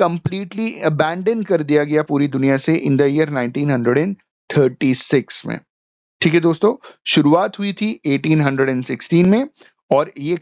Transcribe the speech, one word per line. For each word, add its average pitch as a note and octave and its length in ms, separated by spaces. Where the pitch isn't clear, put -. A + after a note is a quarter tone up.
completely F#3+ 640
abandon F3+ 600
कर E3 160
दिया D3 200
गया D3+ 200
पूरी C#3+ 240
दुनिया C3+ 300
से D#3+ 180
in C#3 140
the C#3+ 80
year D#3 180
nineteen C3+ 380
hundred A#2 260
and G2+ 140
thirty-six C3 960
में। A2+ 140
ठीक D#3+ 120
है E3+ 60
दोस्तों, E3+ 340
शुरुआत E3 520
हुई G3+ 140
थी G#3+ 160
एटीन D3+ 360
हंड्रेड C3+ 280
एंड B2+ 160
सिक्सटीन E3+ 440
में B3 180
और C#3 280
ये D3+ 220